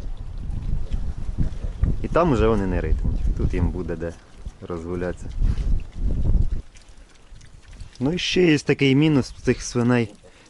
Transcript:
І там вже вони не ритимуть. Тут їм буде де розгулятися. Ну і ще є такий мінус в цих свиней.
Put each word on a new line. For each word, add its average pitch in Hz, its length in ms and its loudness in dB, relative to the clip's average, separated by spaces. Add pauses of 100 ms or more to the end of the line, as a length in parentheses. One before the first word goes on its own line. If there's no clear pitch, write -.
(2000)
І - 40 -2
там 165 240 2
вже 110 160 4
вони 104 200 2
не 87 140 0
ритимуть. - 380 0 (180)
Тут - 160 0
їм 85 160 2
буде 85 260 -4
де 85 180 -6 (540)
розгулятися. 87 580 -6 (2750)
Ну 135 140 0
і 180 40 -2
ще - 260 2
є 156 140 6
такий 139 380 2
мінус 147 360 4
в - 100 -18
цих - 200 0
свиней. 120 520 0 (360)